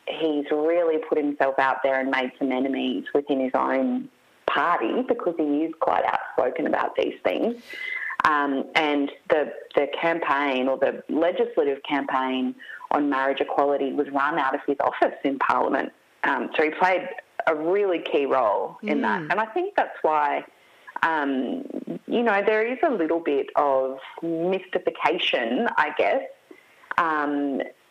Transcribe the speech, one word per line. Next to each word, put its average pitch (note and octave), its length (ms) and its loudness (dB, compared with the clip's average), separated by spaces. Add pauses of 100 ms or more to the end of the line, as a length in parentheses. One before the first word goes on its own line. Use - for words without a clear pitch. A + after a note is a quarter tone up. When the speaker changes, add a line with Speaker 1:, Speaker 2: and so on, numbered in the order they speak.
Speaker 1:
he's D3+ 440 -2
really D#3+ 460 2 (120)
put D#3 80 2
himself C#3+ 400 2
out C3+ 240 2
there C3+ 180 2
and C3+ 120 -2
made C3 260 0
some C3+ 140 -2
enemies C3 540 -2 (100)
within C#3+ 240 0
his C3 160 0
own C3 540 0 (360)
party D#3 600 0
because A#3 300 -2
he D3+ 260 0
is E3 160 -4
quite - 260 2
outspoken - 600 -2
about B2 280 0
these - 280 0
things. A#3 380 0 (640)
Um, C#3+ 400 2 (100)
and D3 360 2 (180)
the, D3+ 240 2 (220)
the C#3+ 120 4 (140)
campaign C#3+ 640 0
or C3 100 0
the B2+ 300 0
legislative D#3+ 760 2
campaign C3 720 -2 (360)
on D3 180 2
marriage C3+ 320 0
equality C#3+ 520 2
was C#3 160 -2
run C#3+ 300 0
out C3+ 160 0
of C#3+ 120 -6
his C#3 140 0
office - 320 2 (100)
in C#3 160 0
Parliament. - 540 0 (300)
Um, C3+ 340 0
so D#3+ 60 4
he D#3 80 2
played F#3 360 0 (380)
a D#3+ 100 2
really F3+ 440 2
key C#3+ 260 0
role B2 560 2
in - 200 0
that. F3+ 200 0
Speaker 2:
Mm. D3+ 100 -6
Speaker 1:
And F#3+ 80 2
I A3 60 0
think F4+ 320 -4
that's - 240 0
why, D3 420 2 (600)
um, C#3 600 0 (440)
you A#3+ 160 0
know, G3+ 220 2
there A3 200 2
is B3 180 -4
a E4 60 4
little E3+ 300 0
bit C#3+ 360 0
of C3+ 440 2 (220)
mystification, E3+ 1500 -2 (100)
I D3+ 200 2
guess, A#3+ 260 2 (760)
um, C#3+ 640 0 (300)